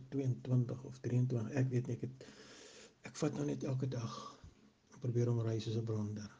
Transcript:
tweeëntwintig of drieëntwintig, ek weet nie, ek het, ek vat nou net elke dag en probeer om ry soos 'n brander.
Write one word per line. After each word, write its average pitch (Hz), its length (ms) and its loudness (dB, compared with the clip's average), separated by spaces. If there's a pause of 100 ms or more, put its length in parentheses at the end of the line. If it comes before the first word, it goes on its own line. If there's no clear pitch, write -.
(120)
tweeëntwintig 123 760 2
of 127 160 -12
drieëntwintig, 123 560 2
ek 131 140 4
weet 123 160 2
nie, 120 80 -2
ek - 80 -4
het, - 240 -10 (800)
ek - 80 -14
vat 147 160 2
nou 143 140 0
net 139 180 -2
elke 131 240 0
dag 113 220 -4 (800)
en - 100 -18
probeer 120 300 4
om 117 100 4
ry 113 160 2
soos 110 220 0
'n 113 80 -2
brander. 107 400 0 (120)